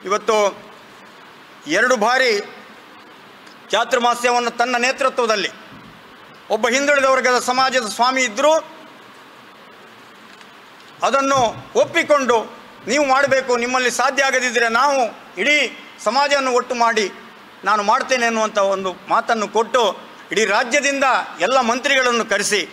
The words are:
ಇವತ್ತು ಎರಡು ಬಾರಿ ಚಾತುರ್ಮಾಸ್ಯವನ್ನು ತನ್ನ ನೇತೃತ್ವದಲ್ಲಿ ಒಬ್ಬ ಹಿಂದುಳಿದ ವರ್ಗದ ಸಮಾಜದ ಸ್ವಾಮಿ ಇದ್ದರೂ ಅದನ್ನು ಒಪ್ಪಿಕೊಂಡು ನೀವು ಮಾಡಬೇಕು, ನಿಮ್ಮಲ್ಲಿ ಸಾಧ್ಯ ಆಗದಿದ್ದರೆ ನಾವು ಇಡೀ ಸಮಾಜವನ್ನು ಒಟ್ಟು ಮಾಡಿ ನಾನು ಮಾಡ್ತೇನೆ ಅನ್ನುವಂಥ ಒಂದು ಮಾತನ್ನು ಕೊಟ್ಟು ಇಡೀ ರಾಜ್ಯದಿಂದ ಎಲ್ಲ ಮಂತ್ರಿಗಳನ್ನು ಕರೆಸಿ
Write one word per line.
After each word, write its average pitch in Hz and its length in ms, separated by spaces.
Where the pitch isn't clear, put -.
ಇವತ್ತು 202 320
ಎರಡು 220 300
ಬಾರಿ 240 340
ಚಾತುರ್ಮಾಸ್ಯವನ್ನು 240 800
ತನ್ನ 247 260
ನೇತೃತ್ವದಲ್ಲಿ 247 760
ಒಬ್ಬ 214 180
ಹಿಂದುಳಿದ 277 360
ವರ್ಗದ 254 340
ಸಮಾಜದ 254 480
ಸ್ವಾಮಿ 254 360
ಇದ್ದರೂ 254 300
ಅದನ್ನು 269 380
ಒಪ್ಪಿಕೊಂಡು 269 600
ನೀವು 285 200
ಮಾಡಬೇಕು, 262 500
ನಿಮ್ಮಲ್ಲಿ 247 340
ಸಾಧ್ಯ 269 380
ಆಗದಿದ್ದರೆ 247 400
ನಾವು 269 300
ಇಡೀ 285 180
ಸಮಾಜವನ್ನು 269 480
ಒಟ್ಟು 240 220
ಮಾಡಿ 226 320
ನಾನು 208 180
ಮಾಡ್ತೇನೆ 247 440
ಅನ್ನುವಂಥ 220 320
ಒಂದು 190 180
ಮಾತನ್ನು 220 400
ಕೊಟ್ಟು 226 340
ಇಡೀ 196 140
ರಾಜ್ಯದಿಂದ 262 640
ಎಲ್ಲ 240 200
ಮಂತ್ರಿಗಳನ್ನು 247 640
ಕರೆಸಿ 202 360